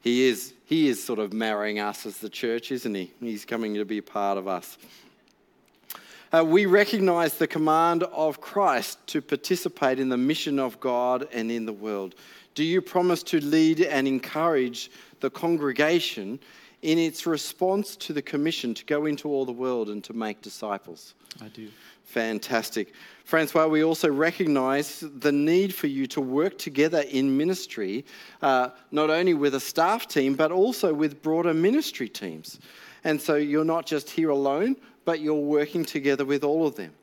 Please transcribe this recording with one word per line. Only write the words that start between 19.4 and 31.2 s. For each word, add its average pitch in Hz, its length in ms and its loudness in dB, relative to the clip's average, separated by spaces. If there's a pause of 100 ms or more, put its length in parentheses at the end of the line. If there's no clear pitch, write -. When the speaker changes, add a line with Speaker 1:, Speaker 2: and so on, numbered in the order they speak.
Speaker 1:
the 127 80 -6
world 120 380 -2
and 104 140 -8
to - 100 -16
make 110 300 -6
disciples? 101 720 -10 (260)
Speaker 2:
I 107 60 -18
do. 107 220 -18 (340)
Speaker 1:
Fantastic. 110 880 -2 (300)
Francois, 160 420 2
we 156 180 4
also 160 280 2
recognize 143 880 0
the 143 320 -2
need 170 420 2
for - 140 -4
you 135 200 -2
to 143 140 -4
work 143 380 -2
together 151 400 2 (100)
in 135 280 2
ministry, 139 680 -4 (380)
uh, 127 260 4 (220)
not 151 180 2
only 175 240 4
with 143 200 2
the 135 60 0
staff 185 480 0
team, 135 280 2
but 156 160 2
also 190 420 2
with 147 300 -2